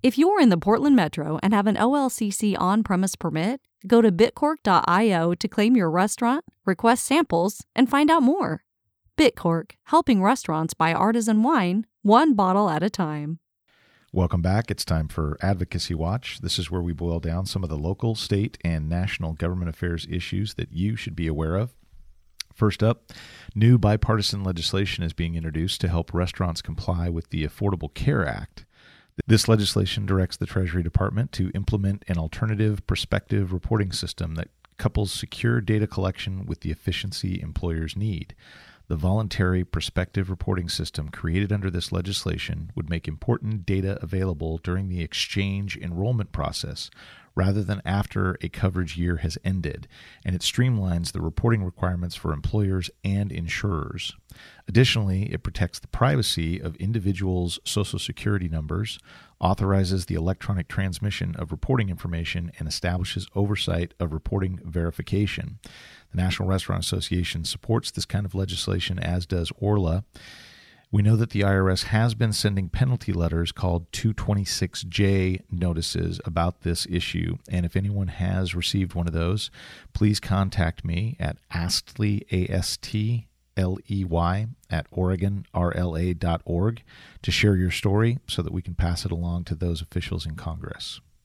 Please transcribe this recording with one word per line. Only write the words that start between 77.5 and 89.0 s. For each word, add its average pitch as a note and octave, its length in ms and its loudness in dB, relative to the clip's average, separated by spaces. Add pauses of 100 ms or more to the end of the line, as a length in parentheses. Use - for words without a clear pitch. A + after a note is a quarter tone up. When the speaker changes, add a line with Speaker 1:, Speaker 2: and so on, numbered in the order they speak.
Speaker 2:
and F2 160 0
if - 80 -6
anyone G2+ 320 -2
has F#2 480 -2
received F2+ 400 -2
one E2+ 140 -2
of D#2+ 40 -4
those, E2+ 380 -2 (420)
please G#2 280 2
contact F#2+ 640 0
me G#2 340 -2
at E2 200 -4 (120)
Astley, G#2 800 -2
A F#2 180 0
S F#2 280 -2
T A2 500 -2 (300)
L F#2+ 220 0 (120)
E G2 140 -2
Y F2 420 0 (240)
at E2 220 -2
Oregon F#2 600 0
R F2 240 0
L F2 200 -2
A F2 180 0
dot E2 300 0
org, G2 400 0 (360)
to - 120 -2
share G#2 240 4
your F2+ 160 2
story A2 560 2
so - 120 -4
that E2 120 -4
we F2 100 -4
can E2+ 140 -10
pass E2+ 280 0